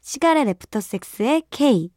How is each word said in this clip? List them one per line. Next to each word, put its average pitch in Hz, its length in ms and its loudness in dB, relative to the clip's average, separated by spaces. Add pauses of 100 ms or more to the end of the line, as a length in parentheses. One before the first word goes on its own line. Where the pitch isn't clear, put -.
시가렛 311 480 0
애프터섹스의 214 1000 -4
K 196 460 2